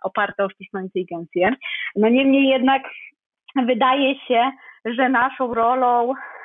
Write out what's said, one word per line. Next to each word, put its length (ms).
oparte 420
o 60
sztuczną 300
inteligencję. 680
No 120
niemniej 400
jednak 340
wydaje 520
się, 320
że 240
naszą 460
rolą, 580